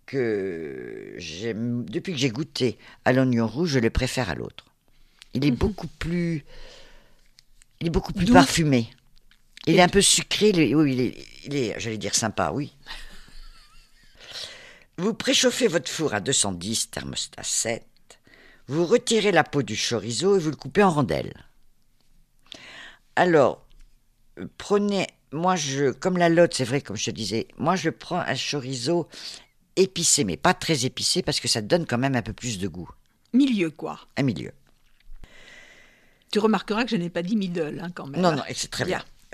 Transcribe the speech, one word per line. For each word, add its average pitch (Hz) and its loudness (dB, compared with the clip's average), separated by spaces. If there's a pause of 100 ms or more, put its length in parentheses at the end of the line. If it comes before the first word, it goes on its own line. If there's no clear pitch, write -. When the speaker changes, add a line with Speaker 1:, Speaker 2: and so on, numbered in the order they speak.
Speaker 1:
que 78 -4
j'aime, 110 -6
depuis 165 -6
que 135 -6
j'ai 135 0
goûté 123 -4 (280)
à 127 4
l'oignon 127 2
rouge, 147 -2
je 135 2
le 113 4
préfère 120 -2
à 73 -4
l'autre. - -12 (680)
Il 135 0
est 123 4
Speaker 2:
Mhm. - 0
Speaker 1:
beaucoup 202 -2
plus, 165 -4 (1400)
il 156 -4
est 170 0
beaucoup - -2
plus 180 -2
Speaker 2:
Doux. 233 6
Speaker 1:
parfumé. 156 6 (800)
Il 160 4
Speaker 2:
Et - 8
Speaker 1:
est 180 8
un 180 10
Speaker 2:
doux. - 0
Speaker 1:
peu 196 6
sucré, - 2
il 185 4
est, 131 4
oui, 151 4
il 123 0
est, 120 -2 (280)
il 143 -6
est, 113 -2
j'allais 110 -6
dire 101 -4
sympa, 95 0
oui. 139 -6 (2250)
Vous 196 -2
préchauffez 254 2
votre 170 0
four 151 -2
à 104 0
deux 131 -2
cent 101 0
dix, 92 -4
thermostat - -10
sept. - -4 (840)
Vous 160 0
retirez 214 2
la 165 6
peau 143 0
du 110 -6
chorizo 120 0
et 190 4
vous 156 0
le 143 -4
coupez 185 0
en 190 6
rondelles. 98 -2 (1800)
Alors, 151 4 (720)
euh, 92 -10 (120)
prenez, 202 0 (240)
moi 175 0
je, 139 0
comme 185 -2
la 170 6
lotte, 170 6
c'est 135 -2
vrai, 127 0
comme 98 -10
je - -4
te 113 -4
disais, 107 -4 (100)
moi 165 0
je 160 -2
prends - -6
un - -4
chorizo 135 -4 (680)
épicé, 175 2
mais 87 -2
pas 180 4
très 139 0
épicé - -2
parce 151 -2
que - -4
ça 113 0
donne 160 0
quand 120 -2
même 135 0
un 117 2
peu 104 -10
plus 113 -6
de 98 -4
goût. 82 -10 (440)
Speaker 2:
Milieu, 233 2
quoi. 156 -10 (180)
Speaker 1:
Un 135 0
milieu. 78 -2 (1800)
Speaker 2:
Tu 208 0
remarqueras 214 0
que 233 -4
je 240 0
n'ai 175 -2
pas 175 -4
dit 196 -2
middle, 175 -4
hein, 180 -10
quand 147 -12
même. 139 -4
Speaker 1:
Non, 175 6
non, 135 -2
et - -8
c'est - -8
très - -4
bien. - -2
Speaker 2:
Bien. - -10 (280)